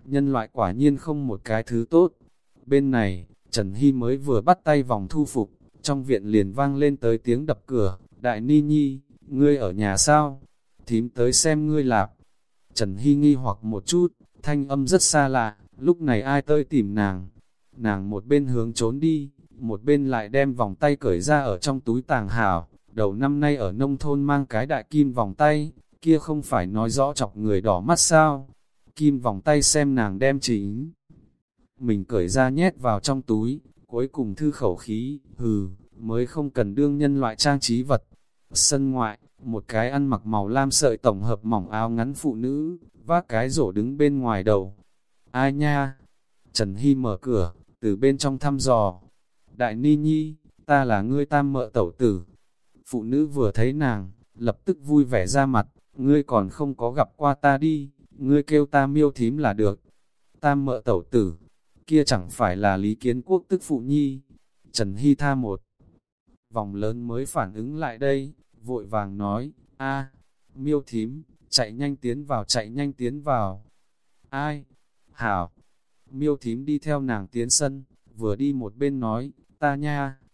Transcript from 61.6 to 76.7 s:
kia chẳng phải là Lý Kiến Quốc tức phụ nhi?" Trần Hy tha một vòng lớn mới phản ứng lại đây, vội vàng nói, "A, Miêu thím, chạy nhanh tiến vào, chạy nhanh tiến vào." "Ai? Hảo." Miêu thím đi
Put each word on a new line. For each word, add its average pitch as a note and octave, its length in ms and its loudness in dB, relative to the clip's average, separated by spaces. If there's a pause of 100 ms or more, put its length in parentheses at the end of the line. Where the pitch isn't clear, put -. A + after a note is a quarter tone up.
kia D#3 180 4
chẳng F#2+ 260 -2
phải F#2+ 260 0
là G2 200 2
Lý G2+ 180 -2
Kiến B2 280 -4
Quốc F#3 260 0
tức F#3 140 -2
phụ D3 160 -4
nhi?" C3+ 420 -2 (520)
Trần G2 220 -4
Hy C3+ 200 2
tha C#3+ 200 0
một A2 280 -4 (880)
vòng G#2 240 -6
lớn A2+ 340 -4
mới A#2 180 -6
phản G2+ 280 -4
ứng A#2+ 220 -8
lại C3+ 220 -8
đây, C#3 340 -2 (320)
vội A#2 220 -6
vàng G2+ 320 -4
nói, G#2 340 -4 (240)
"A, C3+ 340 -6 (440)
Miêu C#3+ 320 -2
thím, A2+ 360 -6 (260)
chạy A2 240 -2
nhanh C#3 240 -4
tiến B2+ 280 -6
vào, B2+ 200 -4
chạy G#2+ 240 -2
nhanh C#3 240 -6
tiến B2+ 280 -6
vào." A2 440 -2 (680)
"Ai? D3 340 -6 (480)
Hảo." F#2+ 400 -4 (580)
Miêu C#3+ 260 -2
thím B2 280 -8
đi D3 140 -2